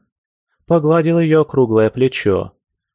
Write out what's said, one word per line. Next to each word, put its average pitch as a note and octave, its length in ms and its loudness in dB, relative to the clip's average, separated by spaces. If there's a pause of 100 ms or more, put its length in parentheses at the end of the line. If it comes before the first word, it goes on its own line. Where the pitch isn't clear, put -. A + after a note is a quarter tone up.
(640)
Погладил E3 540 0
ее D#3 220 2
округлое A2 480 0
плечо G2+ 640 -2 (420)